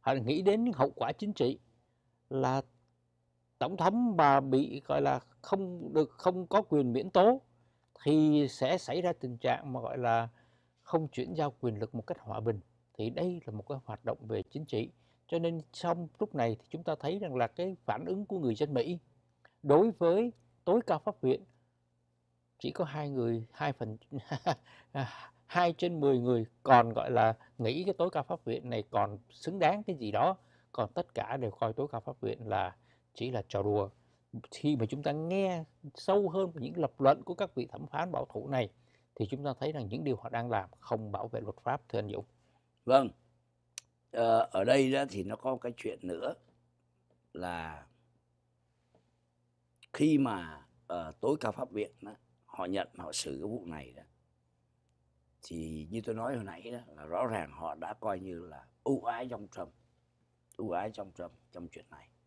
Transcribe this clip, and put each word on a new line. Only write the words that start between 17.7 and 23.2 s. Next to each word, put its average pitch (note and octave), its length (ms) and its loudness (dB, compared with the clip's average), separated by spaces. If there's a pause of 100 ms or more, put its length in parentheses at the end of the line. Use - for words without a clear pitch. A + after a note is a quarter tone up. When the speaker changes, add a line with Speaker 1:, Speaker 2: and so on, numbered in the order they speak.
Speaker 1:
phản A#2 200 -4
ứng F#3+ 220 -4
của F#3+ 120 -4
người B2+ 160 0
dân C#3+ 200 -2
Mỹ C#3 240 0 (640)
đối D#3 280 6
với F#3+ 420 2 (320)
tối A3 220 4
cao D#3+ 120 2
pháp - 220 -6
viện C3 240 2 (1120)
chỉ C#3 120 -4
có E3+ 140 -2
hai D3 260 -6
người, A#2 420 -2